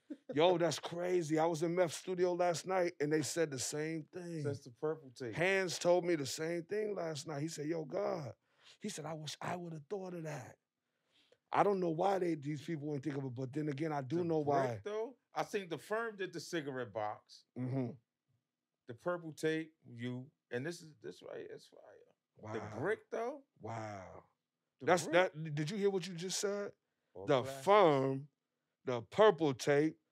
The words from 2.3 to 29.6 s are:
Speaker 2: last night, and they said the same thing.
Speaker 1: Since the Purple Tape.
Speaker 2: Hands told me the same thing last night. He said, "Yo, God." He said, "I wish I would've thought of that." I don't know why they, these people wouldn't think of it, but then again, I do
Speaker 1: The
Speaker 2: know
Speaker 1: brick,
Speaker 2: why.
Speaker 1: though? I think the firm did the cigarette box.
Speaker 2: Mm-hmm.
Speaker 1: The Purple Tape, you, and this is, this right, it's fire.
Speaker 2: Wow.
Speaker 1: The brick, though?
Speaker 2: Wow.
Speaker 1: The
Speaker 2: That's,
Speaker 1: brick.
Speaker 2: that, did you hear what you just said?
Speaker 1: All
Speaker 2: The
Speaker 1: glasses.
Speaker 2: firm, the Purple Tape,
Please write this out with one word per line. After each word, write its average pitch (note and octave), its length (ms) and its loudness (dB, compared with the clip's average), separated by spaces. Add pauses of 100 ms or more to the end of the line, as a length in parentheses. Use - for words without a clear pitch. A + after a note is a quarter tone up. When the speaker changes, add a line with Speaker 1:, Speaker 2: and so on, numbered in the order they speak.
Speaker 2:
last F3 340 0
night, F3+ 320 2
and D3 140 2
they D#3 80 4
said D#3+ 300 0
the C3+ 80 -6
same D#3 540 -4
thing. E3+ 300 -8
Speaker 1:
Since C#3+ 180 -2
the C3 100 -18 (100)
Purple D#3 360 -4
Tape. A#2 180 -6
Speaker 2:
Hands F#3 440 2
told F3 260 6
me F3 100 2
the C#3+ 100 -2
same D#3+ 380 -4
thing G#3 320 -4
last E3 320 -6
night. C#3+ 140 -4
He D#3 60 -2
said, D#3 200 -6
"Yo, D#3+ 180 -2
God." F3+ 480 -2 (480)
He G#3+ 80 -6
said, D#3 160 -10
"I D#3 80 -6
wish D3+ 280 -8
I E3+ 140 -4
would've E3 340 -8
thought F#3+ 260 -6
of E3+ 80 -8
that." C#3 320 -10 (1000)
I C#3 80 4
don't G3 160 2
know F3 120 0
why F#3 280 2
they, F3 140 0
these D3 300 -6
people D3+ 240 -6
wouldn't D3 160 -4
think D3 120 -4
of C#3 100 -6
it, B2+ 100 -8
but B2+ 180 -6
then D3+ 160 -4
again, D3+ 240 -4
I C#3+ 80 -2
do C3+ 160 -4
Speaker 1:
The F3 60 0
Speaker 2:
know D#3+ 200 0
Speaker 1:
brick, C#3+ 120 2
Speaker 2:
why. B2+ 280 0
Speaker 1:
though? A3 300 -6 (220)
I D#3 80 -2
think F#3+ 260 -4
the D#3+ 80 -6
firm A3 400 -4
did F#3 160 -6
the E3 60 -6
cigarette C3+ 520 -6
box. - 520 -6 (160)
Speaker 2:
Mm-hmm. B2+ 320 -2 (960)
Speaker 1:
The B2 80 -10
Purple E3 380 -6
Tape, D#3+ 380 -2 (140)
you, B2 400 -8 (260)
and B2 140 -4
this E3 160 -8
is, D#3+ 60 -20 (160)
this - 180 -14
right, - 320 -12
it's - 140 -18
fire. - 120 -20 (640)
Speaker 2:
Wow. G#2+ 120 -12
Speaker 1:
The G#2+ 280 -8
brick, G3+ 180 -2 (120)
though? C4 300 -6 (200)
Speaker 2:
Wow. G#2 640 -10 (580)
Speaker 1:
The C3 60 -6
Speaker 2:
That's, E3 160 4
Speaker 1:
brick. D#3 100 -6
Speaker 2:
that, D#3+ 420 2
did D3+ 140 0
you G#3 80 -6
hear G3 140 2
what F#3 160 -4
you F#3+ 80 -10
just F3 240 -6
said? G3+ 320 -4 (420)
Speaker 1:
All F#2+ 140 -8
Speaker 2:
The C3 160 6
Speaker 1:
glasses. C3+ 200 -8
Speaker 2:
firm, C#3+ 640 8 (580)
the B2 180 0
Purple E3 500 6
Tape, D3 420 4 (160)